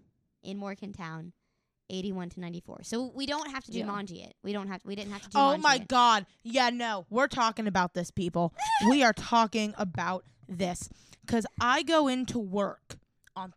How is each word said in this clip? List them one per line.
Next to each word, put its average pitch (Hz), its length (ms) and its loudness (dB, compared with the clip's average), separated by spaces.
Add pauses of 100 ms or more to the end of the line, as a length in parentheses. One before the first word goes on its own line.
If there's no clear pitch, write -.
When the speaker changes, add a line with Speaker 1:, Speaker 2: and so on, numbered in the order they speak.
(440)
Speaker 1:
in 190 140 -10
Morgantown, 190 760 -12 (580)
eighty-one 185 400 -6
to 180 100 -14
ninety-four. 170 440 -12
So 240 300 -6
we 269 120 -6
don't 294 240 -4
have 269 140 -10
to - 80 -20
do 226 60 -4
Speaker 2:
Yeah. 214 80 -4
Speaker 1:
Jumanji 202 380 -8
it. - 100 -20 (100)
We 202 80 -4
don't 196 160 -6
have, 190 160 -10
we 196 100 -8
didn't 202 180 -10
have 202 100 -12
to 196 60 -18
do 277 100 2
Speaker 2:
Oh 277 180 6
Speaker 1:
Jumanji 294 60 -4
Speaker 2:
my 294 140 6
Speaker 1:
it. 220 120 -6
Speaker 2:
God. 233 380 4 (180)
Yeah, 240 260 2
no. 233 400 -4
We're 247 180 4
talking 226 380 0
about 185 280 2
this, 175 160 -4
people. 170 440 0 (160)
Speaker 1:
<laughs> 831 180 4
Speaker 2:
We 277 140 6
are 226 100 6
talking 220 640 0
about 180 480 -4 (240)
this. 180 400 -6 (380)
'Cause 226 180 0 (160)
I 254 220 4
go 302 260 4
into 254 300 -2
work 196 580 -4 (380)
on 185 220 -12